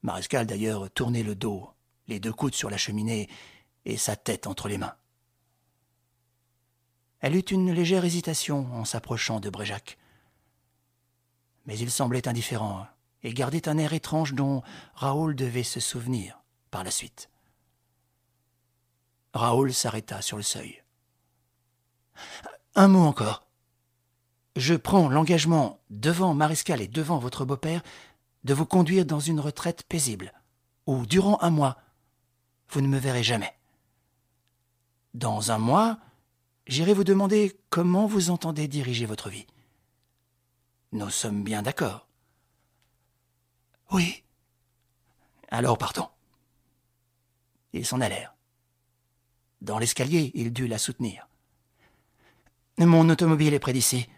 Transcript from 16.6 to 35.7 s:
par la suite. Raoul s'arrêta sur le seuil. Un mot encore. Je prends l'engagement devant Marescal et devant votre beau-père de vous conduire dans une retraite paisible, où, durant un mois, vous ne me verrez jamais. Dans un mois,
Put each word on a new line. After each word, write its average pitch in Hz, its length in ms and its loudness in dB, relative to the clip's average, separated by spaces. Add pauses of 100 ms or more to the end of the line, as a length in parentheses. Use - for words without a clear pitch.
par 95 120 -8
la 92 80 -8
suite. - 380 -10 (2000)
Raoul 123 400 2
s'arrêta 110 480 -6
sur - 160 -6
le 104 60 -8
seuil. - 380 -8 (1900)
Un 196 120 10
mot 190 180 10
encore. 117 420 0 (1080)
Je 139 180 2
prends 165 360 4
l'engagement 156 680 4 (100)
devant 165 440 2
Marescal 151 480 0
et 98 60 -6
devant 156 320 -2
votre 135 260 -4
beau-père 156 380 -4 (600)
de 131 100 2
vous 151 120 2
conduire 180 400 4
dans 147 140 0
une 151 200 0
retraite 151 440 -6
paisible, 123 500 -4 (520)
où, 131 200 -2
durant 190 360 4
un 170 80 2
mois, 147 280 2 (920)
vous 143 120 -2
ne 135 60 2
me 139 100 2
verrez 127 260 -2
jamais. 110 300 -2 (1600)
Dans 110 380 -4
un 113 60 2
mois, 190 420 2 (680)